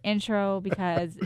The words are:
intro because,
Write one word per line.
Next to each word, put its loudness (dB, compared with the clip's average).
intro 0
because, 0